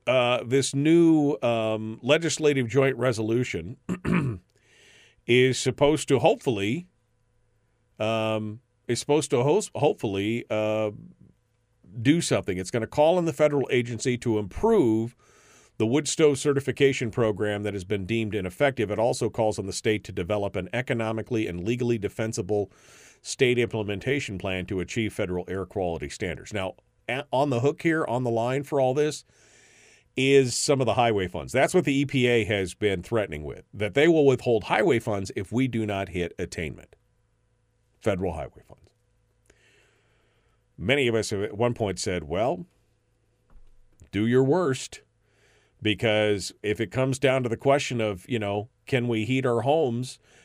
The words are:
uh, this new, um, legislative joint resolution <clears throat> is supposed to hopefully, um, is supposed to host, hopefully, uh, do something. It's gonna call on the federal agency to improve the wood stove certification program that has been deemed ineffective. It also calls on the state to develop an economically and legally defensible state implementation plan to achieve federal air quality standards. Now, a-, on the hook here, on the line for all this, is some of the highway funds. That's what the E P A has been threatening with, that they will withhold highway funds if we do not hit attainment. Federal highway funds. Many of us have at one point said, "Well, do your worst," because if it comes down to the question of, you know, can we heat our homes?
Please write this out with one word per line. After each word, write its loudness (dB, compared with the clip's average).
uh, 2
this 0
new, 4
um, -2
legislative 2
joint 2
resolution -2
<clears throat> -2
is 4
supposed 2
to 4
hopefully, 0
um, -2
is -2
supposed 0
to 4
host, 2
hopefully, 0
uh, -2
do 4
something. -2
It's -6
gonna -2
call 2
on 0
the 0
federal 0
agency 0
to 0
improve 2
the 0
wood 0
stove 4
certification 0
program 0
that -4
has -8
been -4
deemed -2
ineffective. -2
It -4
also 0
calls 0
on -6
the -6
state -2
to -14
develop -2
an -6
economically -4
and -8
legally 0
defensible -4
state 0
implementation -4
plan -6
to -4
achieve -4
federal -4
air -6
quality -4
standards. -8
Now, -6
a-, -4
on 0
the 0
hook 0
here, 0
on -2
the -2
line -2
for -2
all 2
this, -2
is 6
some 0
of 0
the 2
highway 2
funds. -8
That's 2
what 4
the 0
E 2
P 2
A 4
has -2
been 0
threatening -4
with, -12
that -4
they 4
will 6
withhold 2
highway 2
funds -4
if -8
we 0
do -4
not -4
hit -4
attainment. -10
Federal -2
highway -12
funds. -20
Many 0
of 2
us -2
have -2
at -6
one 0
point -2
said, -4
"Well, -2
do 0
your 4
worst," 0
because 2
if -2
it -4
comes 0
down 2
to -2
the -4
question 2
of, -4
you -2
know, -4
can 0
we 0
heat 0
our 0
homes? -2